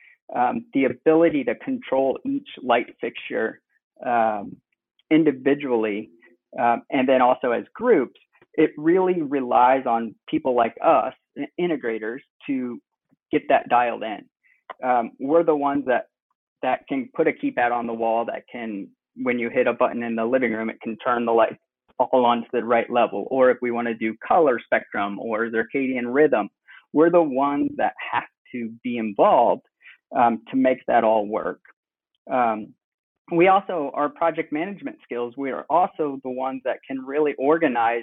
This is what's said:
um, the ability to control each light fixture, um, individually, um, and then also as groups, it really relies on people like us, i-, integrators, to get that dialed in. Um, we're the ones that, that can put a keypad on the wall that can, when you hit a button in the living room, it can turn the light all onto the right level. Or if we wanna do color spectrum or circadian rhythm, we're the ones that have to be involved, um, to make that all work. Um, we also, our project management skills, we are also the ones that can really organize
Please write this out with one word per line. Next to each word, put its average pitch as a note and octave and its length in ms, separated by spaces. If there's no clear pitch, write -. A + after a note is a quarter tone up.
um, A#2+ 380
the C3+ 100
ability D#3 600
to A#2 120
control C3+ 680
each C#3 240
light B2 380
fixture, A2+ 600
um, A2+ 500
individually, C3 1000
um, A#2 320
and B2+ 180
then C3 120
also B2+ 300
as A2 140
groups, G3+ 460
it D#3 220
really F3 460
relies C3 640
on A#2 280
people C#3+ 260
like A#2 300
us, D3 300
i-, C#3+ 100
integrators, A#2+ 600
to B2+ 320
get D3+ 160
that C3 200
dialed A#2 360
in. A2 160
Um, B2 300
we're D3+ 240
the D#3+ 140
ones C#3 300
that, B2 200
that B2+ 260
can C3 280
put D#3+ 100
a D3 60
keypad B2+ 400
on A#2+ 140
the A#2 80
wall A2+ 320
that - 240
can, A2+ 380
when B2 220
you A#2 120
hit B2 160
a A#2+ 60
button A#2 320
in A#2 100
the A2+ 100
living A#2+ 280
room, A2 180
it - 100
can A2 180
turn A#2+ 260
the A#2 80
light A2+ 240
all B2+ 260
onto A#2 280
the A#2 120
right A#2 260
level. G#2+ 400
Or B2+ 200
if A#2+ 100
we B2 120
wanna A#2 220
do A2 200
color C#3+ 380
spectrum G2+ 540
or A2+ 320
circadian A#2+ 640
rhythm, C3+ 340
we're D#3+ 180
the F3 120
ones C#3+ 540
that G#2 180
have A#2+ 160
to A#2 200
be A#2+ 140
involved, A#2 640
um, A#2+ 240
to C3 60
make C3 220
that A#2+ 160
all A2 220
work. F2+ 340
Um, A2+ 420
we E3+ 160
also, F#3+ 480
our D3 140
project D#3 440
management D#3 520
skills, A#2+ 320
we C3+ 160
are D#2 180
also D3+ 540
the C3 60
ones C3 340
that B2 200
can C3+ 200
really C#3+ 340
organize B2 640